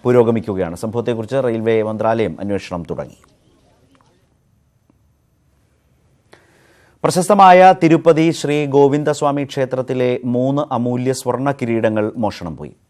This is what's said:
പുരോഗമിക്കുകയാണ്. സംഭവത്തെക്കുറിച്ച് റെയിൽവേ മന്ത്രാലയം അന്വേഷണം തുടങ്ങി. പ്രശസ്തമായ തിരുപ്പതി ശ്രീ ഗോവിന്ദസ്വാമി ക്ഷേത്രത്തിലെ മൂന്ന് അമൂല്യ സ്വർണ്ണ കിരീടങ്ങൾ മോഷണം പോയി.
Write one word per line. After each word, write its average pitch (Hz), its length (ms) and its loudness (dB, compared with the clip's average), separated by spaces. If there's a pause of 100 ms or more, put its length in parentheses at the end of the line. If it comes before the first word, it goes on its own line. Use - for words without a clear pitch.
പുരോഗമിക്കുകയാണ്. 110 720 0
സംഭവത്തെക്കുറിച്ച് 113 600 -6 (120)
റെയിൽവേ 113 340 -2
മന്ത്രാലയം 110 580 -2
അന്വേഷണം 95 500 -8
തുടങ്ങി. - 300 -12 (3750)
പ്രശസ്തമായ 185 800 6
തിരുപ്പതി 160 480 4
ശ്രീ 147 340 -4
ഗോവിന്ദസ്വാമി 143 760 0
ക്ഷേത്രത്തിലെ 127 680 -4 (140)
മൂന്ന് 131 480 -2
അമൂല്യ 123 400 -2
സ്വർണ്ണ 127 380 -4
കിരീടങ്ങൾ 110 680 -2
മോഷണം 90 400 -6
പോയി. 73 180 -16 (140)